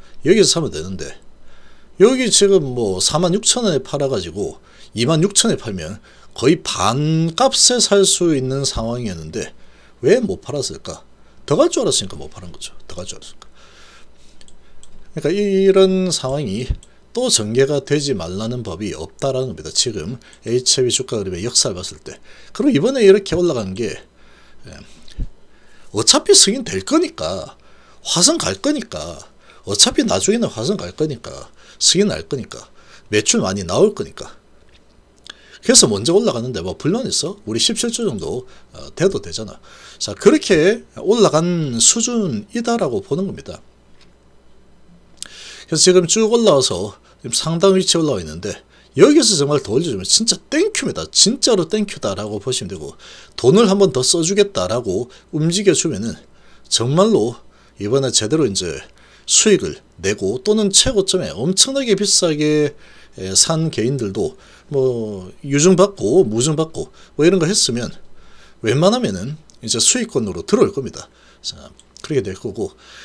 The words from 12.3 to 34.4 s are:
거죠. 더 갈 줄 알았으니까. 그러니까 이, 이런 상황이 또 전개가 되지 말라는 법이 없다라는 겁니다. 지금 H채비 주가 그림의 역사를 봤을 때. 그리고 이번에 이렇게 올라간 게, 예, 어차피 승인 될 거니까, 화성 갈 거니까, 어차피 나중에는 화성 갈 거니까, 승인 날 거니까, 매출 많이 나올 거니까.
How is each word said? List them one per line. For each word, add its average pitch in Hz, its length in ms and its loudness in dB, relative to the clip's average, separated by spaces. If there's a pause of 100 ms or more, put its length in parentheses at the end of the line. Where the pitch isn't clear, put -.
거죠. - 220 -14 (140)
더 - 80 -12
갈 90 100 -10
줄 - 120 -12
알았으니까. - 320 -20 (1600)
그러니까 160 280 -2
이, 196 220 2
이런 190 480 4
상황이 131 560 -4 (440)
또 247 160 -2
전개가 135 560 0
되지 143 300 -2
말라는 107 500 -6
법이 95 300 -8
없다라는 131 540 -4
겁니다. 78 260 -12
지금 104 440 -4 (280)
H채비 123 460 0
주가 120 260 -4
그림의 92 260 -6
역사를 120 320 -2
봤을 87 220 -12
때. - 220 -18 (340)
그리고 269 160 0
이번에 233 340 2
이렇게 196 320 4
올라간 117 380 -2
게, 107 140 -6 (800)
예, - 40 -18 (1200)
어차피 311 440 2
승인 254 280 2
될 190 180 -6
거니까, - 760 -4 (460)
화성 262 340 2
갈 - 160 -4
거니까, 85 640 -6 (460)
어차피 247 380 2
나중에는 214 440 0
화성 151 300 -4
갈 90 140 -10
거니까, - 580 -8 (300)
승인 196 280 2
날 80 200 -6
거니까, - 420 -10 (380)
매출 170 340 2
많이 98 220 -2
나올 139 320 2
거니까. - 420 -12 (1300)